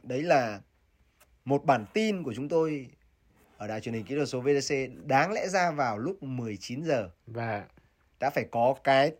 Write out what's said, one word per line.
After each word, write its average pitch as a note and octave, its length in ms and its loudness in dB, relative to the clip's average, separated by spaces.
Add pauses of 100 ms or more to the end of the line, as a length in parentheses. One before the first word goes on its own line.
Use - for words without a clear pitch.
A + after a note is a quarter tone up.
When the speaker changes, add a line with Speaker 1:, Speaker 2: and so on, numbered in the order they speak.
Speaker 1:
đấy B2+ 200 -4
là A#2+ 380 4 (840)
một C#3 200 2
bản B2 280 4
tin G#3+ 300 0
của B2 100 -6
chúng C#3 160 -6
tôi D#3 400 0 (680)
ở G#2+ 100 -8
đài A2 140 -6
truyền A#2 140 -6
hình A2 100 -6
kỹ C3 100 -6
thuật C#3+ 140 -2
số B2+ 120 -4
V B2+ 60 0
T C#3+ 220 4
C - 20 0 (360)
đáng C#3+ 240 2
lẽ G#3+ 160 -2
ra F3+ 240 0
vào B2+ 260 0
lúc C3+ 260 -6
mười B2 340 -6
chín B2+ 260 -8
giờ. B2 260 0 (180)
Speaker 2:
Và A2+ 380 -6 (540)
Speaker 1:
Đã C3 100 0
phải B2 220 -2
có A#2+ 320 4
cái C#3 360 4